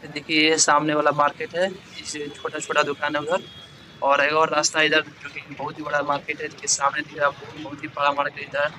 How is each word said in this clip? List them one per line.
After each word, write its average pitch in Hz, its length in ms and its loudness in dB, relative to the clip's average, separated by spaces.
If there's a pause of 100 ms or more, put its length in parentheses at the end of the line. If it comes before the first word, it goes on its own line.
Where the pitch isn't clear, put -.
देखिए, 151 460 2
ये 160 80 4
सामने 151 360 4
वाला 147 180 4
मार्केट 147 420 0
है, 185 160 0 (300)
इसे 147 280 -10
छोटा 151 300 -8
छोटा 151 240 0
दुकान 147 340 -2
है 147 60 0
उधर, 165 200 -2 (600)
और 139 180 4
एक 143 120 2
और 160 180 4
रास्ता 156 320 2
इधर, 156 180 4 (220)
जो 143 80 -14
कि 147 240 -16
बहुत 147 240 -10
ही 156 40 -10
बड़ा 147 200 -2
मार्केट 143 380 -4
है। 151 80 -8
देखिए, 147 200 -10
सामने 143 340 0
दिख 147 140 -14
रहा 147 100 2
है 139 60 2
आपको, 151 300 -16
बहुत 143 200 -12
ही 151 60 -10
बड़ा 143 240 0
मार्केट 143 320 -4
इधर। 143 340 -2